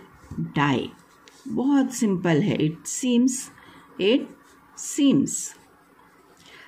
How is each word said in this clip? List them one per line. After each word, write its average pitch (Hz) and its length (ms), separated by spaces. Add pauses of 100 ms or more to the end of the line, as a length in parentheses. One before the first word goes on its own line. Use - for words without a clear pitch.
(580)
die। 143 280 (640)
बहुत 262 460
simple 180 480
है, - 160
it 156 280
seems, 247 460 (680)
it 214 220 (560)
seems। 269 520 (1400)